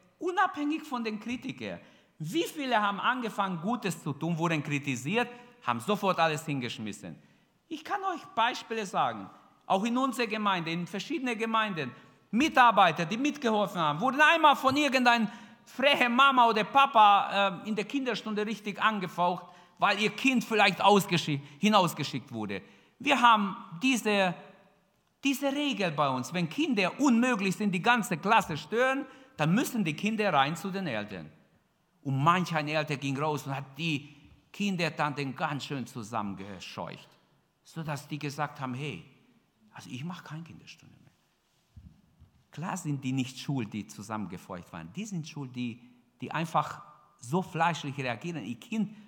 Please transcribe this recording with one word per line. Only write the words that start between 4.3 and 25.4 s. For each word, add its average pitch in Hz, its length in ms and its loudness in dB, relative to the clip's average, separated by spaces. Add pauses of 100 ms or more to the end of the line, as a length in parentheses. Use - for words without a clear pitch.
wurden 165 240 0
kritisiert, 143 680 -2 (340)
haben 117 180 -2
sofort 190 380 0
alles 156 280 2
hingeschmissen? 110 680 -6 (520)
Ich 311 160 -12
kann 403 160 -4 (140)
euch 277 100 -12 (100)
Beispiele 226 520 -2
sagen, 123 420 -2 (380)
auch - 180 2
in 233 140 0
unserer 254 280 0
Gemeinde, 196 440 0
in 175 160 -4
verschiedenen 247 500 -4
Gemeinden, 214 540 -2 (400)
Mitarbeiter, 208 760 6
die 190 140 -4
mitgeholfen 220 600 0
haben, 151 220 0
wurden 262 200 2
einmal 311 360 8
von 262 200 2
irgendein 240 540 4 (360)
freche 262 420 2
Mama 254 400 6
oder 214 160 2
Papa, 202 1000 6
äh, 190 40 -8
in 214 80 -4
der 208 80 -2
Kinderstunde 220 640 -4
richtig 208 340 -8
angefaucht, 180 640 0 (340)
weil 202 220 4
ihr 214 100 4
Kind 254 320 2
vielleicht 208 400 4
ausgeschi-, 175 600 4 (160)
hinausgeschickt 170 720 2
wurde. 104 300 -6 (360)
Wir 269 220 2
haben 214 360 4 (260)
diese, 208 520 2 (880)
diese 269 300 0